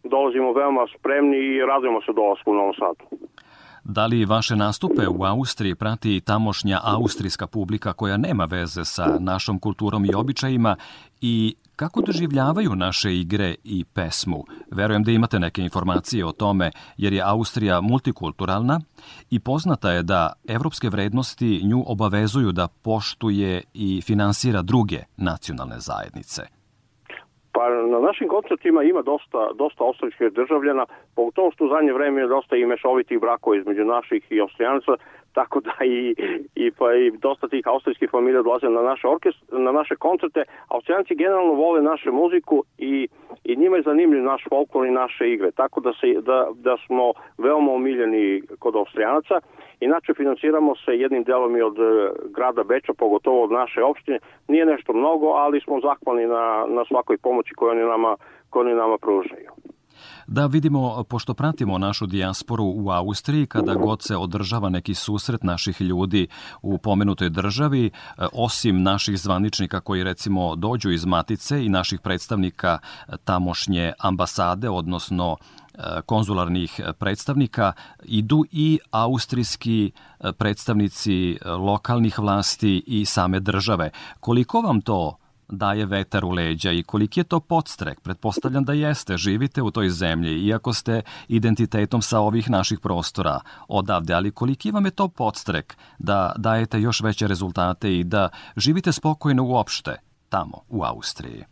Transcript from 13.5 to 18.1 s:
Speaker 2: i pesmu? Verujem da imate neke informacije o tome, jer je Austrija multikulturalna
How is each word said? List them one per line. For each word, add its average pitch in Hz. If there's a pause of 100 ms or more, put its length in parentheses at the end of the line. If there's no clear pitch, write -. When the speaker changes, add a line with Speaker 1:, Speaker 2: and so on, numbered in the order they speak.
Speaker 2:
i 98 (100)
pesmu? 82 (260)
Verujem 104
da 110
imate 113
neke 87
informacije 90
o 80
tome, 98 (260)
jer 101
je 95
Austrija 101
multikulturalna 110 (500)